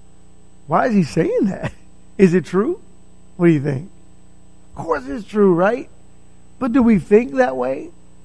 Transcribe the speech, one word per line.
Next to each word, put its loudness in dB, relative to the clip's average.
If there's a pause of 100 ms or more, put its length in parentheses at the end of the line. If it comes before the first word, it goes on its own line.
(680)
Why 0
is 0
he 4
saying 0
that? -4 (220)
<laughs> -18
Is 4
it 0
true? -4 (560)
What 2
do 6
you 0
think? -6 (840)
Of -10
course -6
it's -10
true, 2
right? -2 (680)
But -4
do 4
we 4
think 2
that 0
way -6 (340)